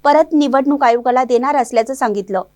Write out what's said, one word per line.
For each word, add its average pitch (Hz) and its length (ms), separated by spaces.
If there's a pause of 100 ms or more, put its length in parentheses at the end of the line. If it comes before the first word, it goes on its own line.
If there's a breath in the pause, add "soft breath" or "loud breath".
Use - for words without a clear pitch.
परत 311 300
निवडणूक 285 500
आयोगाला 247 400
देणार 240 320
असल्याचं 240 380
सांगितलं. 202 480 (140)